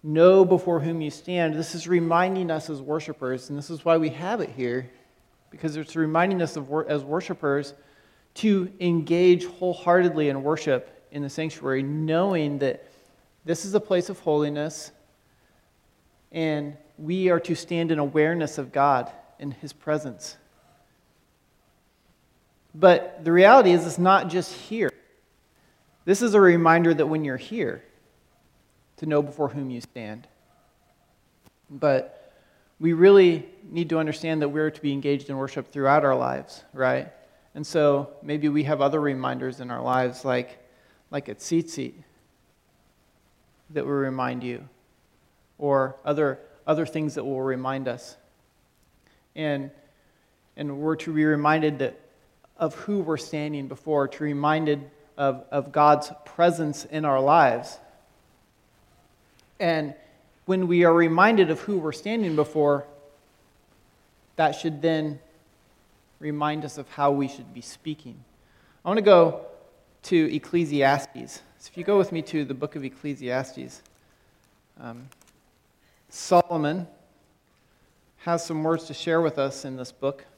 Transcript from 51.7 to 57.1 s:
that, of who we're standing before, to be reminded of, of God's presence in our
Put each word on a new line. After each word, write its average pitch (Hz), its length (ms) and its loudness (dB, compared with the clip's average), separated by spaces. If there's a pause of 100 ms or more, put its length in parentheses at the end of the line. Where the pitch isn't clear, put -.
that, 131 180 -6 (580)
of 160 200 -4
who 202 240 -4
we're 160 160 -4
standing 147 500 -8
before, 143 400 -2
to - 140 -12
be 156 60 -4
reminded 147 600 0 (280)
of, 135 340 -2
of 139 220 -6
God's 147 400 4 (120)
presence 160 600 0
in 156 200 -8
our 135 160 2